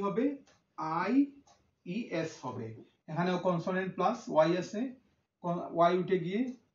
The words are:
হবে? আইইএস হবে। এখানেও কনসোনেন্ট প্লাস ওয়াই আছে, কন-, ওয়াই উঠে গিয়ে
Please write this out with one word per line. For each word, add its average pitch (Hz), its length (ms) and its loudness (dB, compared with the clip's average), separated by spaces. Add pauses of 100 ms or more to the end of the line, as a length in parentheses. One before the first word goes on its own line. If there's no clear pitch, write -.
হবে? 202 180 0 (760)
আইইএস 202 1300 -2 (120)
হবে। 113 240 -8 (440)
এখানেও 175 260 0 (100)
কনসোনেন্ট 185 500 0
প্লাস 190 200 0 (160)
ওয়াই 160 180 6 (100)
আছে, 208 200 -6 (600)
কন-, 175 320 -4
ওয়াই 170 260 6
উঠে 180 240 2
গিয়ে 196 160 0 (340)